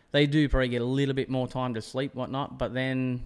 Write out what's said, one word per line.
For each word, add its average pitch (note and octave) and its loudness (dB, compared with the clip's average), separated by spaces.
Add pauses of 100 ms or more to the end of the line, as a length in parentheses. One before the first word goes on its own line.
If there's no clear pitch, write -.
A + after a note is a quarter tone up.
(120)
they D3 6
do D3 4
probably C3 4
get A#2+ 0
a - 0
little C3+ 2
bit B2+ -2
more B2+ 0
time B2+ -4
to A2 -4
sleep, C3+ -6
whatnot, C3 -6
but A#2 -4
then B2+ -2